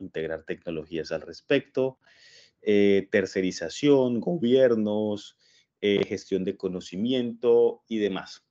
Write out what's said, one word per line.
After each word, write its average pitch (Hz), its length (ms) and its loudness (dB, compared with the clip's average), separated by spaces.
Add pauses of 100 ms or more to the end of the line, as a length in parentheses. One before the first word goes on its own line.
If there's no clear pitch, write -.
integrar 80 420 -8
tecnologías 80 720 -8
al 78 80 -6
respecto, 131 800 -4 (640)
eh, 101 480 4
tercerización, 110 1120 0
gobiernos, 110 1160 0 (420)
eh, 101 260 2
gestión 95 380 -4
de 95 140 -6
conocimiento 117 1300 0
y 113 120 -4
demás. 95 520 -4